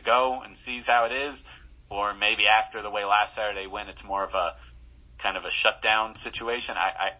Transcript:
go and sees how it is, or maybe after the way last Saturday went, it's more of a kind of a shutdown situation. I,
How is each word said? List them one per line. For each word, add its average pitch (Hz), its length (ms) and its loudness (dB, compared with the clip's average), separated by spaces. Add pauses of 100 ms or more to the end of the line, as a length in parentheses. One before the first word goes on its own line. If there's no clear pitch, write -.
go 127 400 4
and 101 100 -18 (120)
sees 123 200 -8
how 120 200 6
it 117 60 0
is, 139 220 -4 (540)
or 101 240 -2
maybe 104 340 2
after 107 360 4
the 104 80 -8
way 104 140 -2
last 104 300 2
Saturday 101 320 -4
went, 101 220 -8
it's - 160 -16
more 98 200 -2
of 92 100 -6
a 87 220 0 (680)
kind 95 160 0
of 87 60 -10
a 90 60 -6
shutdown 110 680 0
situation. 117 580 -6
I, 95 440 -2